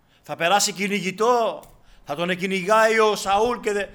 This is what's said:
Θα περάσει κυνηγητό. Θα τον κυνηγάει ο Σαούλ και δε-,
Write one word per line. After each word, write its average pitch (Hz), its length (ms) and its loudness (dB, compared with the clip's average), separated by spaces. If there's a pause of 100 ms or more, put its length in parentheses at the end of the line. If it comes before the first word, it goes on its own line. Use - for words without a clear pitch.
(220)
Θα 147 140 -10
περάσει 185 380 0
κυνηγητό. 196 920 -2 (420)
Θα 151 100 -6
τον 175 220 -4
κυνηγάει 202 600 2
ο 214 160 4
Σαούλ 208 440 0
και 214 120 -4
δε-, 202 240 -2